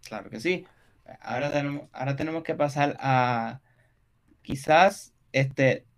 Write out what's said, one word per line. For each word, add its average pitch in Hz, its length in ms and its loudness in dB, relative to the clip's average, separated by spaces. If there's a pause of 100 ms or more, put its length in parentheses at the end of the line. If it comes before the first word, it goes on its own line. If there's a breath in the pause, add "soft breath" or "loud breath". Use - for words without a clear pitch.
Claro 107 220 -12
que 110 100 -12
sí. 180 260 -2 (540 soft breath)
Ahora 135 320 -4
tenemos, 143 400 -2
ahora 135 240 -4
tenemos 160 260 -4
que 131 120 -6
pasar 143 460 0
a 123 600 0 (840)
quizás, 160 720 2 (180)
este, 131 540 2 (120)